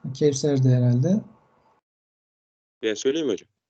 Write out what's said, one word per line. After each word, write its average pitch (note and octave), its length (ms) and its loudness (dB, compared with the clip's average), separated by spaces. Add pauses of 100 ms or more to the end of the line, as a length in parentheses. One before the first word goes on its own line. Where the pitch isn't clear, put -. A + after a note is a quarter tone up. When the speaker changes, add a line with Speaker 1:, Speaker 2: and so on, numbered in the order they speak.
(140)
Speaker 1:
Kevser C#3+ 500 0
de B2+ 60 4
herhalde. B2+ 520 2 (1600)
Speaker 2:
Ben A2 100 -2
söyleyeyim C#3 340 -4
mi G#2+ 60 -2
hocam? - 160 -10 (200)